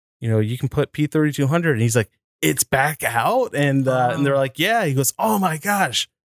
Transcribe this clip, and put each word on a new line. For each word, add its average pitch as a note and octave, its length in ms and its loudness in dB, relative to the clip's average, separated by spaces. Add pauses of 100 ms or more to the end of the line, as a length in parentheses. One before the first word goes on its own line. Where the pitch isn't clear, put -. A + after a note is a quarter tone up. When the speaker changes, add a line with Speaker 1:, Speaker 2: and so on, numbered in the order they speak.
(200)
Speaker 1:
you A#2 100 -4
know, A2 100 2
you A2 180 -2
can C3+ 120 -2
put - 220 -2
P D3+ 140 -2
thirty-two D3 420 0
hundred." E3 240 0
And A2+ 100 0
he's A2+ 120 2
like, A#2 160 2 (300)
"It's D#3 240 0
back C#3+ 400 0
out?" C#3 500 0
And, C#3 320 2
uh, B2+ 280 2
and C#3+ 120 -2
they're C#3 80 2
Speaker 2:
Oh. C#3 40 2
Speaker 1:
like, C3+ 200 -2
"Yeah." G#3+ 280 0
He C#3 80 0
goes, C3+ 240 0
"Oh, G#3+ 200 0
my D#3+ 200 -2
gosh, F#3+ 500 -2 (320)